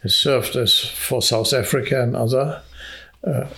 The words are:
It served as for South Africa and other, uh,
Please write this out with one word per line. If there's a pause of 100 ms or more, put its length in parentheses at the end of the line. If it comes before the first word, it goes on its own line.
It
served
as
for
South
Africa
and
other, (640)
uh, (120)